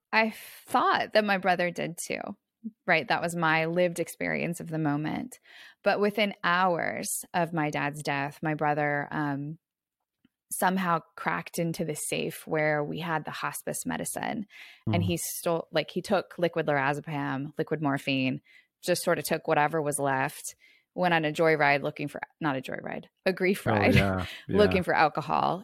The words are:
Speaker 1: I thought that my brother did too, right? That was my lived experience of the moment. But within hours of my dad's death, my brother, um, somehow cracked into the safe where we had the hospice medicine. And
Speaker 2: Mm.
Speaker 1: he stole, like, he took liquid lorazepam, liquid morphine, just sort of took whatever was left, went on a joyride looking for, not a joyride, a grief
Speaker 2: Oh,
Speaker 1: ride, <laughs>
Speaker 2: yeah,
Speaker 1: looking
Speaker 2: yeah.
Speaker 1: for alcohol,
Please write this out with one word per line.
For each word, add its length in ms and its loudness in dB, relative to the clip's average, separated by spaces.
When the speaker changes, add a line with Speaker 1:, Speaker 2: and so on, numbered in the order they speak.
Speaker 1:
I 220 4
thought 480 2
that 100 6
my 140 2
brother 320 2
did 300 -6
too, 200 -6
right? 200 4
That 140 2
was 140 -2
my 300 4
lived 340 2
experience 600 -4
of 100 -12
the 100 -4
moment. 600 -2
But 160 2
within 340 0
hours 880 0
of 220 0
my 160 0
dad's 320 -4
death, 400 -4
my 140 0
brother, 560 0
um, 480 -4
somehow 500 0
cracked 440 -4
into 260 -2
the 100 -4
safe 520 -6
where 360 0
we 160 -6
had 240 -4
the 80 -10
hospice 540 -8
medicine. 640 -6
And 160 2
Speaker 2:
Mm. 0 -
Speaker 1:
he 140 0
stole, 540 -4
like, 200 -2
he 100 -4
took 380 0
liquid 260 0
lorazepam, 920 -2
liquid 260 -2
morphine, 580 0
just 220 0
sort 160 2
of 60 -6
took 220 -2
whatever 340 2
was 180 -2
left, 560 -2
went 200 2
on 100 4
a 80 0
joyride 520 4
looking 260 -4
for, 100 -10
not 160 0
a 40 -6
joyride, 440 -8
a 60 4
grief 340 0
Speaker 2:
Oh, 60 2
Speaker 1:
ride, 240 6
<laughs> 0 -
Speaker 2:
yeah, 300 4
Speaker 1:
looking 280 6
Speaker 2:
yeah. 60 4
Speaker 1:
for 100 0
alcohol, 720 2